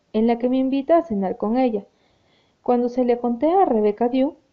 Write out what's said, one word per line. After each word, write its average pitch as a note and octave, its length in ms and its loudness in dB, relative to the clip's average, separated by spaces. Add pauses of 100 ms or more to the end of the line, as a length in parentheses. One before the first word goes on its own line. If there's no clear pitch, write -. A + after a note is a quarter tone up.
(140)
en A3 120 2
la A#3 140 0
que B3 80 -2
me B3+ 80 0
invita C4+ 420 0
a D#4+ 60 2
cenar G3 320 -4
con G#3+ 220 -2
ella. A#3 280 -2 (760)
Cuando B3 240 0
se B3 160 -2
le A#3+ 140 0
conté A#3+ 340 -2
a F#4 140 4
Rebecca G#3+ 420 0
Dew, C4 280 -2 (180)